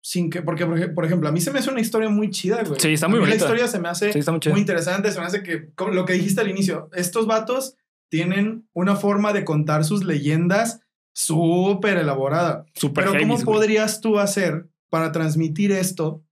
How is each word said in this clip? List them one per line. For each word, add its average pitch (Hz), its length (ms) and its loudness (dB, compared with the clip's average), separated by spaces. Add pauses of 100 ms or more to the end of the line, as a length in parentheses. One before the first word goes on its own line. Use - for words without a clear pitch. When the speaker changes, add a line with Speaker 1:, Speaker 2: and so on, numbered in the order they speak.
Speaker 1:
sin 170 280 -4
que, 175 100 -6
porque, 165 240 -2
por 165 140 0
ej-, 175 160 -2
por 165 100 -2
ejemplo, 160 240 0
a 147 40 0
mí 175 80 0
se 180 100 -2
me 277 80 -2
hace 240 100 -2
una 262 140 -2
historia 220 260 0
muy 208 220 2
chida, 214 320 -2
güey. 151 180 -4
Speaker 2:
Sí, 156 140 4
está 160 140 2
muy 226 100 4
Speaker 1:
A - 20 4
mí - 60 4
Speaker 2:
bonita. 214 180 4
Speaker 1:
la 233 60 2
historia 233 180 2
se 233 100 -4
me 170 100 -4
hace 208 240 0
Speaker 2:
Sí, 151 80 2
está 147 100 0
muy 165 100 0
chida. 156 140 2
Speaker 1:
muy 202 60 4
interesante, 180 500 0
se - 100 -6
me 170 60 -6
hace 196 160 -4
que, 170 320 -8
como 196 160 -4
lo 180 160 0
que 185 80 0
dijiste 196 260 0
al 208 80 0
inicio, 185 460 -2
estos 185 320 -2
vatos 226 480 -2 (360)
tienen 196 640 -2
una 190 240 0
forma 202 380 0
de 156 100 0
contar 151 400 2
sus 196 200 0
leyendas 175 760 0 (460)
súper 180 680 2
elaborada. 151 680 0 (100)
Speaker 2:
Súper 147 300 -2
Speaker 1:
Pero 196 140 2
¿cómo - 160 2
Speaker 2:
heavy, 233 100 0
güey. 214 120 2
Speaker 1:
podrías 214 440 2
tú 214 180 2
hacer 185 500 -2 (220)
para 160 220 0
transmitir 160 600 0
esto 180 600 -4